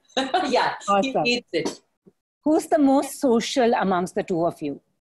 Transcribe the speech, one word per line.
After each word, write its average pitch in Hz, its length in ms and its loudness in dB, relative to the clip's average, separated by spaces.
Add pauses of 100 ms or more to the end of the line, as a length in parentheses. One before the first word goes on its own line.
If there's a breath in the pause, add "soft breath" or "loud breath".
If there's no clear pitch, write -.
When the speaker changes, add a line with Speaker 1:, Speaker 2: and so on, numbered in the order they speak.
(160)
Speaker 1:
<laughs> 269 360 -2
Yeah, 185 220 0 (140)
Speaker 2:
Awesome. 269 360 0
Speaker 1:
he 240 120 0
eats - 160 -8
it. - 280 -4 (640)
Speaker 2:
Who's 320 220 2
the 330 120 2
most 277 420 2
social 233 540 2
amongst 185 400 0
the 202 80 -2
two 170 220 -2
of 165 180 -2
you? 143 180 -6 (320)